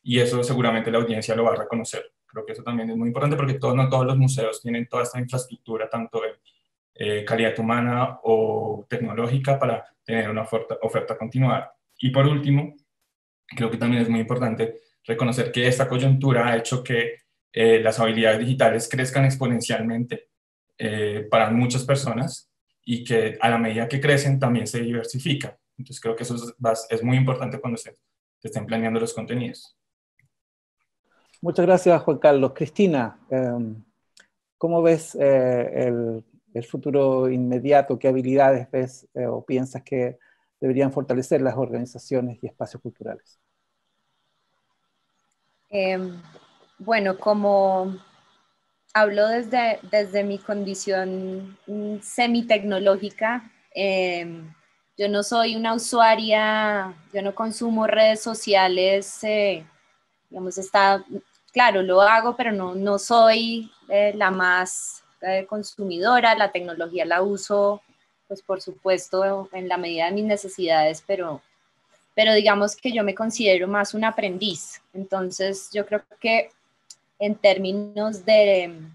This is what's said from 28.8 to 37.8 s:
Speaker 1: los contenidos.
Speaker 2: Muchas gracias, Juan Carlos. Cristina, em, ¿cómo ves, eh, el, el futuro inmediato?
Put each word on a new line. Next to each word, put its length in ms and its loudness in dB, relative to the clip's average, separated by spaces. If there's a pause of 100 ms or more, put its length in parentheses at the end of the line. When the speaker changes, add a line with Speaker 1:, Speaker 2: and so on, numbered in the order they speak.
Speaker 1:
los 140 -4
contenidos. 640 -8 (1700)
Speaker 2:
Muchas 240 0
gracias, 380 6
Juan 160 0
Carlos. 340 6
Cristina, 680 0 (100)
em, 540 -4 (720)
¿cómo 240 0
ves, 340 2
eh, 720 2
el, 360 -4 (300)
el 100 -6
futuro 640 0
inmediato? 680 2